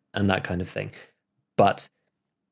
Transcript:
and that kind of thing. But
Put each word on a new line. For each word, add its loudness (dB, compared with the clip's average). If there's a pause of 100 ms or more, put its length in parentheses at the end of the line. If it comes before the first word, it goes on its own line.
(140)
and 0
that 0
kind -6
of -8
thing. -10 (680)
But 4 (640)